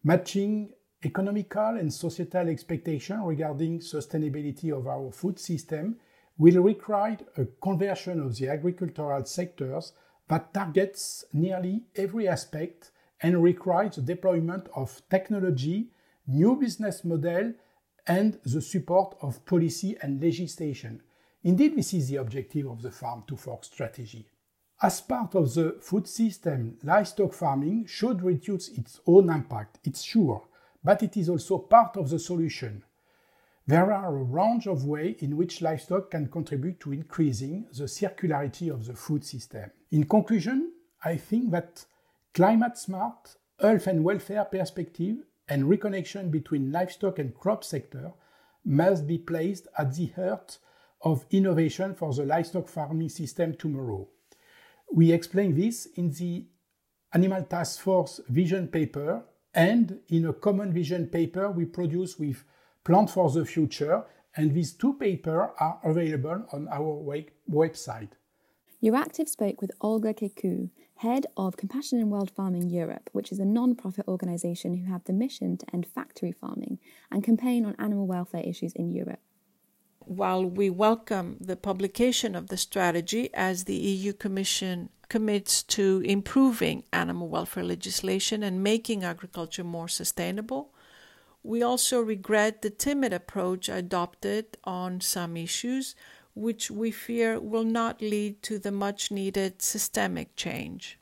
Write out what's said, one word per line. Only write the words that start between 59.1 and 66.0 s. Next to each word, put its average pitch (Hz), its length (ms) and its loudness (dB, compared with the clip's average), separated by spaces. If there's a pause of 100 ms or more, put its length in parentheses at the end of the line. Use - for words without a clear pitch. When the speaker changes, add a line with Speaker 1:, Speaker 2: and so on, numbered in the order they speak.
Speaker 1:
and 190 460 4 (100)
in 165 160 4
a 156 80 -2
common 196 400 0
vision 170 340 -2
paper 170 440 -2
we 170 140 -2
produce 175 520 -4
with 147 260 -4 (400)
Plant 185 280 6
for 175 180 4
the 151 160 2
Future, 160 580 0 (320)
and 156 180 2
these 160 200 0
two 277 220 0
papers 170 640 0
are 160 260 0
available 160 680 0